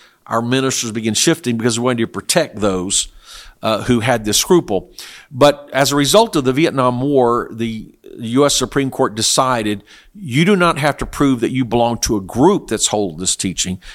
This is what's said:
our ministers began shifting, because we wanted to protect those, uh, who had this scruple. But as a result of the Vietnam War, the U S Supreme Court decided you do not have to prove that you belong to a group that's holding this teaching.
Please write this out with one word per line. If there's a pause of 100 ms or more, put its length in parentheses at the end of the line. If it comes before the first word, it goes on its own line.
(260)
our
ministers
began
shifting,
because
we
wanted
to
protect
those, (540)
uh,
who
had
this
scruple. (380)
But
as
a
result
of
the
Vietnam
War,
the (180)
U
S
Supreme
Court
decided (300)
you
do
not
have
to
prove
that
you
belong
to
a
group
that's
holding
this
teaching. (140)